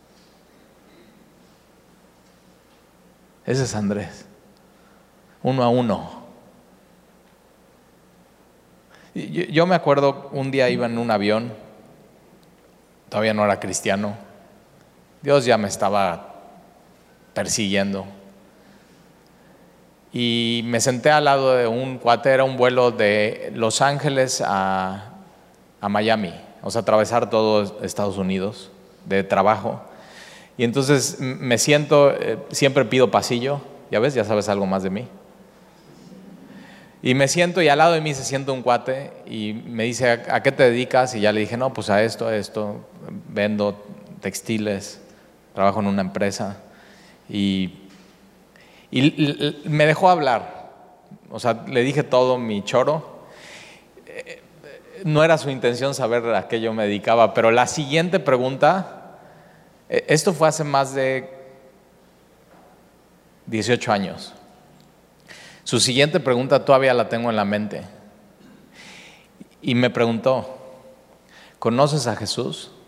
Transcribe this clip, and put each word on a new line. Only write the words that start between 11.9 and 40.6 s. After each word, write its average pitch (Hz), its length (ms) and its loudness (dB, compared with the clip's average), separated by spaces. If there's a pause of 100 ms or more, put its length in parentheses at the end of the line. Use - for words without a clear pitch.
todavía 110 240 0
no 107 100 0
era 101 160 2
cristiano, 104 580 -4 (1040)
Dios 143 240 2
ya 117 100 6
me 107 100 0
estaba 98 680 -2 (1000)
persiguiendo. 98 720 -2 (2000)
Y 117 540 -2
me 120 140 -2
senté 127 300 2
al 151 140 4
lado 135 300 4
de 123 120 2
un 127 320 -4
cuate, 120 320 2
era 135 140 4
un 131 120 -2
vuelo 123 340 4
de 107 640 0
Los 113 280 0
Ángeles 135 640 0
a, 95 640 -2 (720)
a 104 80 -4
Miami, 104 460 0 (280)
o - 80 -10
sea, 113 120 -4
atravesar 107 460 2
todo 107 540 0
Estados 101 360 -6
Unidos 95 520 -4 (340)
de 95 200 -2
trabajo. 101 580 0 (760)
Y 123 80 -2
entonces 131 560 0
m-, 127 160 -6
me 123 220 0
siento, 147 520 4
eh, 110 280 -4 (140)
siempre 135 320 2
pido 120 260 4
pasillo, 123 500 -2 (300)
ya 107 80 0
ves, 135 160 0
ya 117 100 0
sabes 104 240 -2
algo 101 180 0
más 95 160 -2
de 95 80 -4
mí. 110 180 -8 (1900)
Y 127 140 2
me 135 140 4
siento 175 340 0
y 156 60 4
al 143 100 4
lado 170 140 6
de 160 80 2
mí 156 120 -4
se 131 120 -8
sienta 135 260 -6
un 131 120 -4
cuate 131 500 -2 (120)
y 107 280 -8
me 113 320 -6
dice, 120 260 0
"¿A, 117 260 0
a 107 60 -2
qué 135 80 2
te 131 140 4